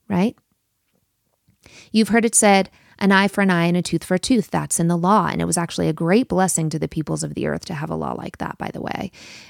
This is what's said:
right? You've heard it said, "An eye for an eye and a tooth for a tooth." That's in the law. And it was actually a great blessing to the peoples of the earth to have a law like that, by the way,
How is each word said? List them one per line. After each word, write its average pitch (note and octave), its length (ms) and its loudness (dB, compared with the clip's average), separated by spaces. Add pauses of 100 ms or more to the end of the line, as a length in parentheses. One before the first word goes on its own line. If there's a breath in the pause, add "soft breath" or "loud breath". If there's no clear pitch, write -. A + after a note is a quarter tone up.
right? G3 280 0 (1600 loud breath)
You've G#3+ 160 2
heard A3 160 2
it A#3 100 0
said, G3+ 360 6 (300 soft breath)
"An G3 120 4
eye G3 160 4
for G3+ 140 -2
an F#3+ 80 2
eye E3+ 160 2
and E3+ 100 2
a F3+ 60 0
tooth E3 200 -4
for - 120 -2
a F#3 40 2
tooth." - 320 0
That's D3+ 300 -4
in E3+ 80 2
the F3 80 2
law. F3+ 300 2
And E3 140 -4
it E3 40 -2
was E3+ 140 -2
actually E3+ 300 -2
a D#3+ 40 0
great F3 360 0
blessing F3 420 0
to D#3+ 80 -4
the D#3 100 -4
peoples D#3+ 340 -6
of D3+ 120 -8
the C#3 120 -4
earth D3 200 -6
to F3+ 80 -10
have D#3 160 -8
a E3 60 -6
law D#3 160 -6
like - 260 -12
that, - 200 -8
by - 140 -8
the - 80 -12
way, - 320 -8 (380 loud breath)